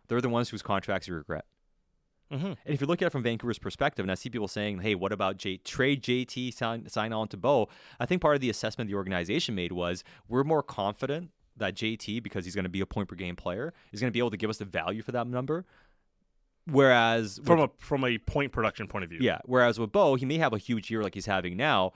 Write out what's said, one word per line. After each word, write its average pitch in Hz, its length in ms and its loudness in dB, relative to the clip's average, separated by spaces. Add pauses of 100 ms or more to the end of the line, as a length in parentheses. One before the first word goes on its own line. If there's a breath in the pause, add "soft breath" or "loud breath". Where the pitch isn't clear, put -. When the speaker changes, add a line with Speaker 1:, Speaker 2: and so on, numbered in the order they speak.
Speaker 1:
they're 120 120 2
the 123 80 0
ones 120 200 0
whose 107 140 -8
contracts 98 440 -2
you 90 60 -8
regret. 78 320 -8 (840)
Speaker 2:
Mm-hmm. 147 140 -4
Speaker 1:
And 196 200 -6
if 143 140 -2
you 139 80 0
look 175 140 0
at 180 60 2
it - 40 0
from 131 120 -2
Vancouver's 117 360 -2
perspective, - 460 -2
and 95 60 -2
I 92 40 0
see - 140 -8
people 110 180 -4
saying, 104 320 -4
"Hey, 104 160 0
what 95 160 -2
about 98 240 0
J-, 95 220 -6
trade 135 440 0
J 123 220 0
T, 127 260 -8
sign, 113 380 -6
sign 113 240 -2
on 110 160 -2
to - 100 -10
Bo?" 120 300 4 (320 loud breath)
I 123 60 -2
think 180 160 0
part 151 140 4
of 135 60 0
the 123 80 2
assessment 110 400 -4
the 101 60 -2
organization 95 580 -2
made 87 200 -2
was, 87 320 -2 (240 loud breath)
"We're 131 160 2
more 156 180 2
confident 135 680 -4 (260)
that 95 180 -2
J 110 220 -4
T, 110 240 -6
because 98 240 -6
he's 85 100 -8
gonna 92 140 -2
be 92 100 -4
a 95 60 0
point 101 240 -6
per 95 60 -12
game 87 200 -8
player, 110 380 -6 (180 soft breath)
is 104 80 -12
gonna 123 120 0
be 113 80 0
able 120 120 2
to 104 60 -6
give 104 120 -2
us 110 100 -6
the 107 40 -10
value 92 380 -4
for 120 100 -10
that 120 160 -4
number." 135 380 -4 (1000 soft breath)
Whereas 120 800 6
Speaker 2:
From 165 160 8
Speaker 1:
with 143 120 4
Speaker 2:
a, - 120 -20
from 135 220 0
a 120 140 2
point 143 320 -2
production 107 360 0
point 101 160 -6
of 82 60 -8
view. 82 120 -10
Speaker 1:
Yeah. 98 240 2
Whereas 123 320 6
with 110 140 -2
Bo, 165 240 6
he 131 100 -2
may 151 120 0
have 143 160 2
a 107 40 -2
huge 110 340 -4
year 110 120 0
like 95 120 -4
he's 95 100 -8
having 90 320 0
now, 110 380 2